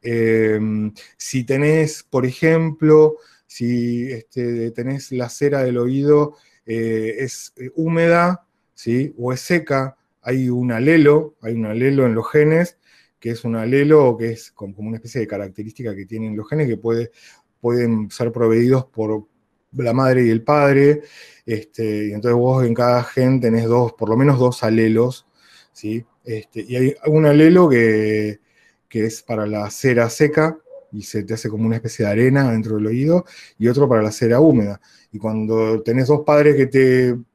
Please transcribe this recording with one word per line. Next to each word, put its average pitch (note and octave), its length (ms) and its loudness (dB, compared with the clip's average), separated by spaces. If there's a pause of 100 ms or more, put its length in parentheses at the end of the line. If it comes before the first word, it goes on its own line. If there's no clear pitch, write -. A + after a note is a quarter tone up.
Em, A2 920 0 (240)
si - 260 -6
tenés, D3+ 600 0
por B2+ 220 -2
ejemplo, D#3 880 2 (320)
si, A#2+ 640 -4
este, A#2+ 600 -8
tenés C3 400 -10
la B2 180 -6
cera C#3+ 340 -2
del B2 140 -2
oído, C#3+ 580 2 (320)
eh, A2+ 520 -4
es, - 360 -10
eh, B2+ 200 -16
húmeda, E3+ 680 0 (300)
¿sí? B2 420 -4
O B2 160 -6
es B2 80 -8
seca, C#3+ 560 -4 (240)
hay C3 280 -2
un B2 220 -2
alelo, D3 720 2
hay A2+ 140 -8
un A2+ 100 -4
alelo B2+ 400 0
en A#2 80 0
los A2 160 -4
genes, D#3 480 2 (420)
que A#2 120 -8
es A#2 120 -10
un A2+ 120 -4
alelo, C3 640 2
que A2+ 160 -6
es - 180 -18
como, G2+ 240 -16
como G#2+ 140 -12
una A2+ 80 -10
especie A#2 240 -10
de G#2+ 60 -6
característica G#2 680 -10
que G2 100 -14
tienen A2 320 -10
los G#2+ 100 -12
genes, D3+ 200 -4
que A2+ 100 -4
puede, A#2 340 -4 (480)
pueden A#2 520 -2
ser A#2 200 -6
proveídos A#2 540 2
por G#2+ 400 -6 (480)
la B2 200 -4
madre B2+ 320 2
y A2+ 40 4
el A2+ 140 0
padre, C#3+ 580 2 (440)
este, G#2+ 640 -6
y G2+ 60 -6
entonces A#2 240 -2
vos B2+ 280 2
en A#2 80 0
cada B2 300 2
gen C3 380 0
tenés A#2 240 0
dos, A#2 280 0
por G#2+ 160 -6
lo A2+ 60 2
menos C3+ 240 2
dos B2 240 0
alelos, A2+ 640 0 (460)
¿sí? A2 320 -10 (180)
Este, A2 440 -12
y B2 100 -8
hay C3 180 0 (120)
un D#3 180 2
alelo D#3+ 440 6
que, G#2+ 680 0 (480)
que A2+ 180 -4
es A2 160 -8
para G#2+ 240 -6
la G#2 240 -6
cera A#2 400 0
seca, D#3 480 0 (360)
y G#2 100 -12
se G#2+ 200 -8
te G#2+ 100 -8
hace A2+ 160 -8
como G#2+ 160 -4
una A2+ 100 -2
especie A#2 300 -6
de G#2 60 -2
arena B2+ 400 2
dentro A2 260 -2
del G#2+ 100 -2
oído, D3 380 0 (340)
y A2 80 2
otro C3 220 2
para A#2 120 4
la G#2+ 100 0
cera A#2 280 0
húmeda. A#2 400 2 (320)
Y G#2+ 80 -14
cuando A2 640 -2
tenés B2 240 0
dos D3 180 2
padres D3 300 4
que C3 120 2
te B2+ 500 2 (180)